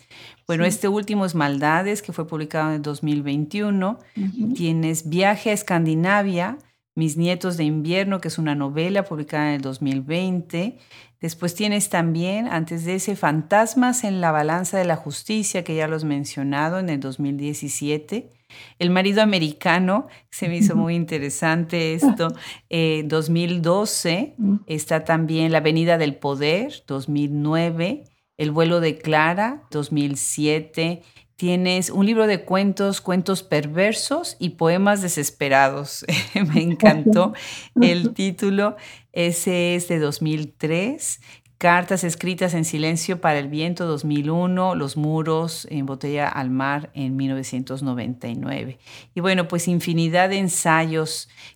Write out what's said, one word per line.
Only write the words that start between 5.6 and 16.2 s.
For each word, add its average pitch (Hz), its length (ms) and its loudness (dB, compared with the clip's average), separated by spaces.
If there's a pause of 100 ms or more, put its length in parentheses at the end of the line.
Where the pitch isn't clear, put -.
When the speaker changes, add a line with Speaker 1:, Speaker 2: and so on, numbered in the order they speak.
Speaker 1:
Mis 160 240 -2
nietos 175 400 0
de 160 60 0
invierno, 175 580 0
que 165 60 -6
es 160 100 -6
una 151 160 0
novela 160 500 -2
publicada 151 440 -4
en 147 80 -2
el 139 40 -4
dos 135 220 -8
mil 135 180 0
veinte. 175 800 -4 (420)
Después 170 340 -4
tienes 208 340 0
también, 175 580 0
antes 165 380 -4
de 180 120 -2
ese, 196 200 -4
Fantasmas 226 880 2
en 190 160 -2
la 165 120 2
balanza 160 460 0
de 185 60 2
la 165 120 0
justicia, 190 680 -4
que 165 100 -4
ya 156 140 0
lo 160 80 -2
has 156 80 -4
mencionado, 143 720 -2